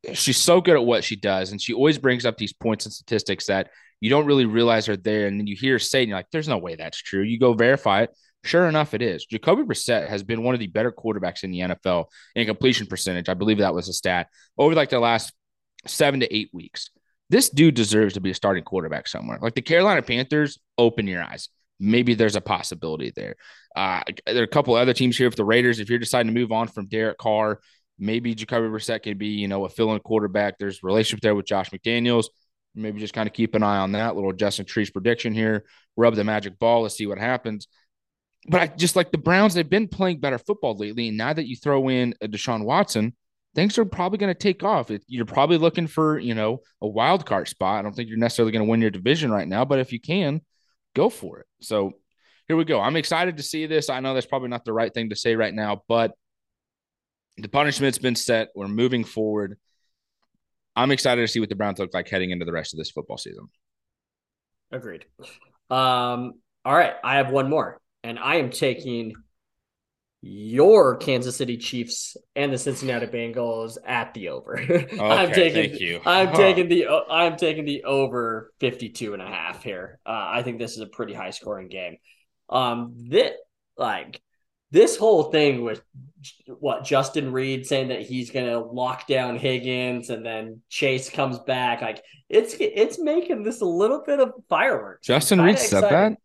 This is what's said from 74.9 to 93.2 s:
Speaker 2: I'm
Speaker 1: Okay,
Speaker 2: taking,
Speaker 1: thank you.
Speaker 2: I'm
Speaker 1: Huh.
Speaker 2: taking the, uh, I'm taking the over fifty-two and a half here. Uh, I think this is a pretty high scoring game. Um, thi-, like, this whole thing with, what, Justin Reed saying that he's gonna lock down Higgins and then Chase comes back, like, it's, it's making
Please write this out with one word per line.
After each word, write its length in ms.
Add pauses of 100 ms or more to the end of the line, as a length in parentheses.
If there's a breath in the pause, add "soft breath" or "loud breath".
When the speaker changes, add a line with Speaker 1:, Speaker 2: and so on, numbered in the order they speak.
Speaker 2:
I'm 300
Speaker 1:
Okay, 40
Speaker 2:
taking, 380
Speaker 1:
thank 100
you. 240
Speaker 2:
I'm 220
Speaker 1:
Huh. 100
Speaker 2:
taking 320
the, 180
uh, 220
I'm 260
taking 300
the 180
over 800
fifty-two 520
and 80
a 60
half 360
here. 420
Uh, 260
I 100
think 180
this 140
is 60
a 60
pretty 280
high 180
scoring 360
game. 300 (500 soft breath)
Um, 480 (160)
thi-, 220 (440)
like, 440 (500)
this 240
whole 280
thing 420
with, 180 (640)
what, 380
Justin 480
Reed 340
saying 220
that 140
he's 280
gonna 280
lock 480
down 300
Higgins 720
and 160
then 440
Chase 400
comes 300
back, 420
like, 200 (280 soft breath)
it's, 320
it's 360
making 460